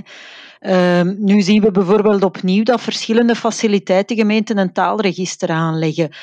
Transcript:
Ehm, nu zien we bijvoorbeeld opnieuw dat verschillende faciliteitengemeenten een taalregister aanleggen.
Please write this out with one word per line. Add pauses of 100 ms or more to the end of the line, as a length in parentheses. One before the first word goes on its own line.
(600)
Ehm,
nu
zien
we
bijvoorbeeld
opnieuw
dat
verschillende
faciliteitengemeenten
een
taalregister
aanleggen. (140)